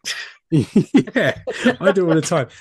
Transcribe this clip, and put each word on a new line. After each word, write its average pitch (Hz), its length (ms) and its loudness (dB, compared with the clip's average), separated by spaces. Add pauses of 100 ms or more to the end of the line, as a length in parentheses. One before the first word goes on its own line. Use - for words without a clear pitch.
<laughs> - 40 -12 (440)
Yeah, - 840 0 (440)
I 190 100 2
do 190 160 2
it - 40 0
all 160 40 2
the 160 60 2
time. 147 260 -2 (140)